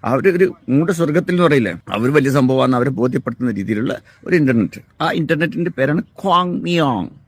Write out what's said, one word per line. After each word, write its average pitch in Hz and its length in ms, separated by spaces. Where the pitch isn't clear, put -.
അവര് 139 320
ഒരു 185 160
മൂഢ 156 220
സ്വർഗത്തിൽ 165 420
എന്ന് 175 100
പറയില്ലേ, 131 300
അവർ 120 200
വലിയ 139 180
സംഭവമാണെന്ന് 131 460
അവരെ 127 120
ബോധ്യപ്പെടുത്തുന്ന 123 600
രീതിയിലുള്ള 104 440
ഒരു 180 100
ഇന്റർനെറ്റ്. 127 460
ആ 165 100
ഇന്റർനെറ്റിന്റെ 165 680
പേരാണ് 143 240
ക്വാങ് 180 600
മിയോങ്. 147 460